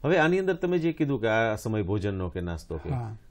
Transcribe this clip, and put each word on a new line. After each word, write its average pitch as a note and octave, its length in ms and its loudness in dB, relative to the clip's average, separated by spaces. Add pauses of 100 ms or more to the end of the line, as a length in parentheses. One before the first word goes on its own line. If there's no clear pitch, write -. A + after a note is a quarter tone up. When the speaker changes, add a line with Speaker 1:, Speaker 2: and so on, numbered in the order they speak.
Speaker 1:
હવે E3 140 4
આની E3+ 220 4
અંદર F#3+ 140 0
તમે F3+ 240 0
જે E3 140 2
કીધું C#3 300 0
કે A2+ 60 0
આ A2 280 2
સમય A2 260 -2
ભોજનનો F#2+ 480 -2
કે F2+ 120 -6
નાસ્તો E2+ 360 -6
કે, D#2 120 -8
Speaker 2:
હા. A2+ 260 -4 (160)